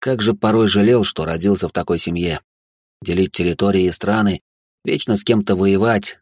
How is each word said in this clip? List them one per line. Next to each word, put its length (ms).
Как 200
же 140
порой 320
жалел, 380
что 200
родился 440
в 40
такой 280
семье. 400
Делить 300
территории 540
и 80
страны, 480
вечно 320
с 60
кем-то 320
воевать, 680